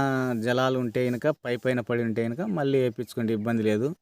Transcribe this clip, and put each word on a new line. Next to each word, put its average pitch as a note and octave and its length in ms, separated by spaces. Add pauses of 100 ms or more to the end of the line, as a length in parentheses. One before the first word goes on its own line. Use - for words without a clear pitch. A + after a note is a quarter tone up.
(440)
జలాలు B2+ 340
ఉంటే B2 280
కనుక, B2 200 (180)
పై B2 120
పైన B2+ 240
పడి A#2+ 220
ఉంటే A2+ 220
కనుక A#2 160
మళ్ళీ D3+ 380
వేయించుకోండి, A#2 540
ఇబ్బంది A2+ 300
లేదు. G#2+ 260 (140)